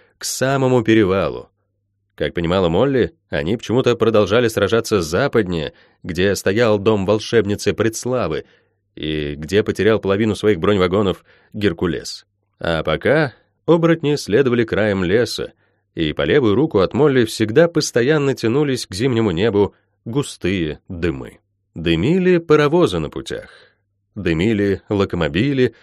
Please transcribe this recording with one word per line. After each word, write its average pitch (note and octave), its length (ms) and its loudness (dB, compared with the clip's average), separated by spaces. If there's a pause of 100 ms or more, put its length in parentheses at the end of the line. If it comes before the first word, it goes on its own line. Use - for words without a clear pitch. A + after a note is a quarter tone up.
(180)
к - 60 -14
самому C3 600 0
перевалу. F#2 680 2 (680)
Как D2 160 -4
понимала F2 340 0
Молли, A2 460 0 (160)
они F2 280 -2
почему-то A#2+ 380 0
продолжали A2 520 2
сражаться G#2 540 0
западнее, F2+ 720 -2 (280)
где F2+ 340 -2
стоял G#2+ 440 2
дом G2+ 260 2
волшебницы G#2 680 0
Предславы A2 720 -4 (500)
и D2+ 400 -6
где D#2+ 260 0
потерял G#2 380 0
половину G2+ 340 0
своих G#2 260 0
броневагонов F#2+ 640 0 (300)
Геркулес. E2+ 720 -4 (340)
А E2 220 -2
пока A2+ 520 0 (340)
оборотни D#3+ 480 2
следовали A#2+ 480 2
краем G2 400 0
леса, A2 500 -2 (400)
и D#2 200 -2
по D2 100 -4
левую G#2+ 320 2
руку B2 240 0
от F2 160 0
Молли C3 300 2
всегда A#2 420 2
постоянно C#3+ 680 0
тянулись C3 540 -2
к F#2 80 -12
зимнему A2+ 340 0
небу G2 460 2 (280)
густые F#2+ 840 -4
дымы. D#2+ 500 -6 (380)
Дымили E3+ 640 2
паровозы D3+ 580 2
на D2+ 140 -6
путях, - 400 -10 (640)
дымили G2 760 0
локомобили, G2+ 920 0